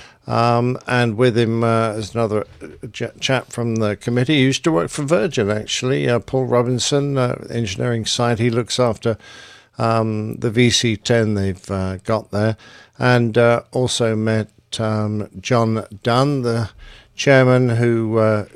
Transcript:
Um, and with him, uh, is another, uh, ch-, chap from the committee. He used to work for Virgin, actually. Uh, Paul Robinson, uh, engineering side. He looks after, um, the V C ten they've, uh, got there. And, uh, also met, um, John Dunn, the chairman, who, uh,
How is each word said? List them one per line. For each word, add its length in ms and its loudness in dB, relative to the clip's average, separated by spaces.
Um, 600 2
and 300 0
with 200 4
him, 260 2
uh, 300 2
is 220 -8
another, 320 -2
uh, 300 -16
ch-, 280 -10
chap 320 -4
from 240 -4
the 200 0
committee. 420 -2
He 60 4
used 200 0
to 80 2
work 180 0
for 140 -6
Virgin, 480 0
actually. 580 -2
Uh, 100 2
Paul 260 -2
Robinson, 720 0
uh, 180 0
engineering 540 -4
side. 340 0
He 100 2
looks 300 -2
after, 380 0
um, 600 0
the 120 -4
V 200 4
C 260 0
ten 400 0
they've, 340 -4
uh, 280 -4
got 340 -4
there. 260 0
And, 400 2
uh, 340 4
also 440 -2
met, 340 -2
um, 500 -2
John 460 0
Dunn, 400 0
the 280 -2
chairman, 540 4
who, 480 0
uh, 280 2